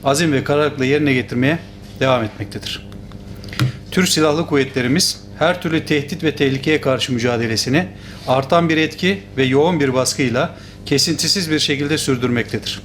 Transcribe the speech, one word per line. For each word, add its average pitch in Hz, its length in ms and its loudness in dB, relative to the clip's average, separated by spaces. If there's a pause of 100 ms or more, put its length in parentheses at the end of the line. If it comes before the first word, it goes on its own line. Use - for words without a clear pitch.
azim 147 280 2
ve 131 120 2
kararlılıkla 143 420 0
yerine 147 280 2
getirmeye 127 460 0 (400)
devam 131 240 4
etmektedir. - 640 -10 (1000)
Türk 185 180 2
Silahlı 156 380 2
Kuvvetlerimiz 135 720 0 (180)
her 175 220 2
türlü 160 240 -2
tehdit 147 380 -2
ve 147 120 0
tehlikeye 135 460 2
karşı 131 320 0
mücadelesini 120 760 0 (400)
artan 156 420 2
bir 160 80 2
etki 180 440 0 (160)
ve 131 60 4
yoğun 147 360 4
bir 135 140 2
baskıyla 131 640 0 (300)
kesintisiz 156 680 0
bir 151 80 2
şekilde 143 380 0
sürdürmektedir. 120 880 -2